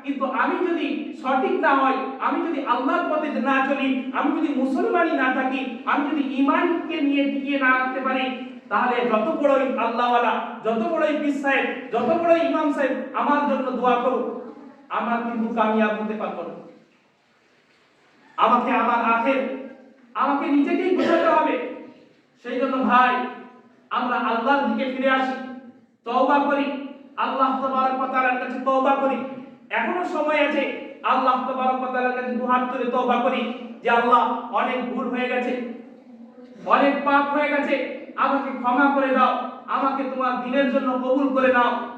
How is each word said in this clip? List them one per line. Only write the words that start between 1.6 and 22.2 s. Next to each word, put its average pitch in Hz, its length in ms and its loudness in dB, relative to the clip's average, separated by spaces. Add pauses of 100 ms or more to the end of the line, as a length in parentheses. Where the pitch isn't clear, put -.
হই, 262 180 4 (260)
আমি 277 280 0
যদি 277 180 -2
আল্লাহর 311 500 0
পথে 302 140 -2
না 269 400 0
চলি, 269 440 -2
আমি 285 280 0
যদি - 140 0
মুসলমানই 339 560 0
না 262 220 0
থাকি, 262 520 -4
আমি 285 240 0
যদি 269 260 -2
ঈমানকে 320 680 0
নিয়ে 277 220 2
টিকিয়ে 277 360 -2
না 262 100 2
রাখতে 262 320 0
পারি, 262 500 -4 (180)
তাহলে 240 360 0
যত 220 340 0
বড়ই 262 380 2
আল্লাহওয়ালা, 233 680 0 (180)
যত 220 220 0
বড়ই 302 300 0
পীর 285 160 0
সাহেব, - 600 -2
যত 320 280 2
বড়ই 330 280 4
ইমাম 302 240 0
সাহেব 262 180 0 (220)
আমার 277 360 2
জন্য 254 220 -2
দোয়া 247 240 2
করুক, - 580 -2 (360)
আমার 226 340 -2
কিন্তু 226 320 -4
কামিয়াব 220 360 2
হতে 214 220 -4
পারবো 190 280 -6
না। 165 120 -10 (1800)
আমাকে 247 340 4
আমার 240 340 2
আখের, 254 640 0 (460)
আমাকে 277 340 0
নিজেকেই 349 480 2
বোঝাতে - 300 2
হবে। 311 520 0 (680)